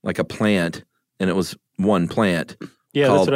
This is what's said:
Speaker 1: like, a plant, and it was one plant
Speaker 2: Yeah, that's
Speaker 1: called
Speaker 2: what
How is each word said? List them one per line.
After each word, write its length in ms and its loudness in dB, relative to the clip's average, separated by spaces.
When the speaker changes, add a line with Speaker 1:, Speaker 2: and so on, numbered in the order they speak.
Speaker 1:
like, 160 -6
a 60 0
plant, 600 -2
and 80 0
it 80 0
was 180 -2
one 320 2
plant 480 0
Speaker 2:
Yeah, 140 2
that's 80 4
Speaker 1:
called 120 4
Speaker 2:
what 80 2